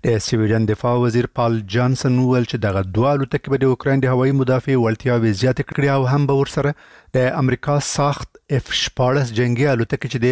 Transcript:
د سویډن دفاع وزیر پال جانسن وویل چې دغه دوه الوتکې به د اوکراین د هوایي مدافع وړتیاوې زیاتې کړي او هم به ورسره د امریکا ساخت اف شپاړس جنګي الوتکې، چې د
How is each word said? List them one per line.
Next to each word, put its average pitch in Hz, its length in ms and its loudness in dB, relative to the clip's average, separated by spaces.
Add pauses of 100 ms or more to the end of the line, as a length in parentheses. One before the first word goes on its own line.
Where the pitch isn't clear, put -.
د 113 100 4 (100)
سویډن 110 440 2
دفاع 120 320 0
وزیر 120 260 0 (120)
پال 117 200 0 (140)
جانسن 127 420 0
وویل 127 320 2
چې 113 160 -4
دغه 98 180 0 (140)
دوه 135 160 2
الوتکې 139 400 -4
به 135 80 0
د 131 140 2
اوکراین 139 280 0
د 131 120 2
هوایي 131 260 2
مدافع 127 340 0
وړتیاوې 113 560 2 (100)
زیاتې 127 280 0
کړي 143 260 -2
او 135 60 2 (160)
هم 143 160 0
به 139 80 2
ورسره 143 340 -2 (400)
د 127 160 2 (140)
امریکا 143 340 0 (140)
ساخت 143 360 -2 (300)
اف - 240 -6
شپاړس 131 440 0 (100)
جنګي 120 360 0
الوتکې، 120 380 -2
چې 123 140 -6
د - 60 4